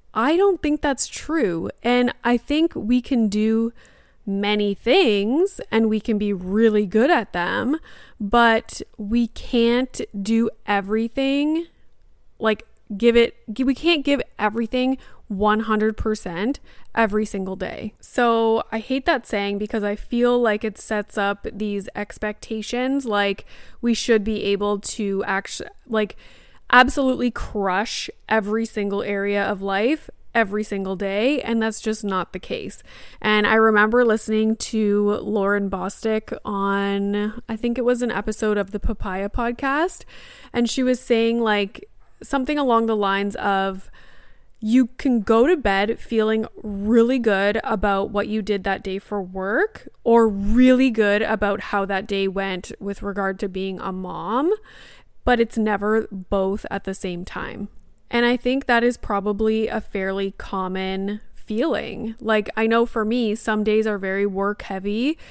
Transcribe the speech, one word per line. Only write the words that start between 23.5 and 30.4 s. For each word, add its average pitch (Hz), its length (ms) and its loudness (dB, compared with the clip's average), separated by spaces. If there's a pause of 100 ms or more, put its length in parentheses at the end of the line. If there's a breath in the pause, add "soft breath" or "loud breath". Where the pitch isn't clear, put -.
we 233 140 2
should 220 300 2
be 214 180 -2
able 202 380 0
to 196 440 -2
actu-, - 420 -6 (200)
like, 214 300 -2 (560 soft breath)
absolutely 254 580 4
crush 196 800 -4 (180)
every 220 380 0
single 202 380 -2
area 202 400 0
of 196 180 -4
life 208 480 0 (240)
every 214 300 0